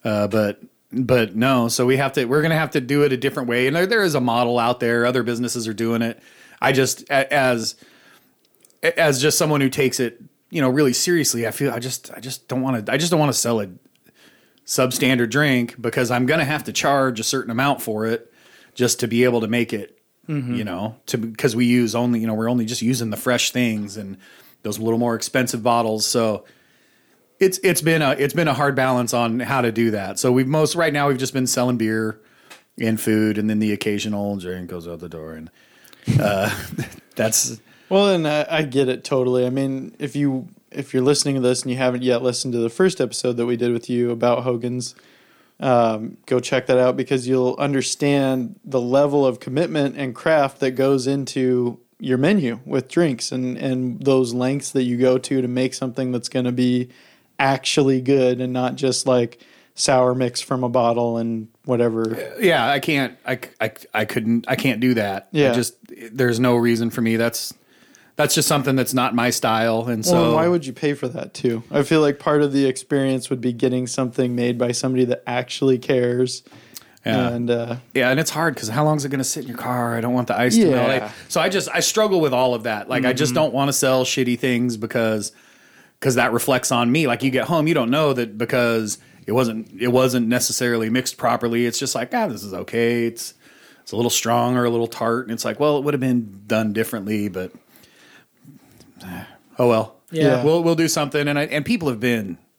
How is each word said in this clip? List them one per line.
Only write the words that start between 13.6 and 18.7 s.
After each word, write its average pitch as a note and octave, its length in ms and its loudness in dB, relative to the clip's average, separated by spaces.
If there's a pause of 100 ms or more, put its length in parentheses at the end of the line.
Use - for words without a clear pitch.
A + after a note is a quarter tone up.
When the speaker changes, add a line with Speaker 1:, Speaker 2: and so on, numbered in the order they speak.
Speaker 1:
a G2 80 -6 (960)
substandard B2+ 640 0
drink, B2+ 520 0
because A#2 300 -2
I'm B2 140 0
gonna D3+ 200 2
have C#3+ 200 -4
to G#2+ 80 -8
charge C3+ 460 0
a A2+ 40 -6
certain B2 280 -4
amount C3 300 0
for G#2+ 240 -4
it A2+ 260 -4 (440)